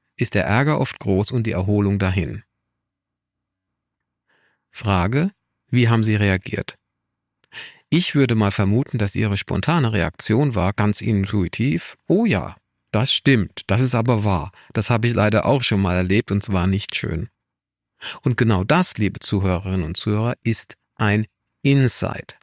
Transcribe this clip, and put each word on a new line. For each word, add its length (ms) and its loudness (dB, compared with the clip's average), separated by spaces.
ist 180 -4
der 100 2
Ärger 340 0
oft 220 -4
groß 320 0
und 160 -2
die 40 -4
Erholung 460 0
dahin.“ 460 -2
Frage: 640 0
Wie 180 2
haben 160 4
Sie 120 0
reagiert? 600 -2
Ich 260 0
würde 220 2
mal 160 2
vermuten, 460 0
dass 180 -2
Ihre 220 0
spontane 540 0
Reaktion 640 0
war, 200 0
ganz 260 0
intuitiv: 960 -2
„Oh 200 2
ja, 300 -2
das 200 2
stimmt, 540 2
das 160 0
ist 120 0
aber 300 2
wahr. 280 0
Das 160 -2
habe 180 2
ich 60 2
leider 320 2
auch 180 2
schon 200 0
mal 140 0
erlebt 360 0
und 100 0
zwar 240 -2
nicht 300 -2
schön.“ 320 -6
Und 160 0
genau 260 2
das, 320 2
liebe 240 -2
Zuhörerinnen 640 -2
und 140 -6
Zuhörer, 440 -2
ist 340 -4
ein 320 0
Insight. 840 0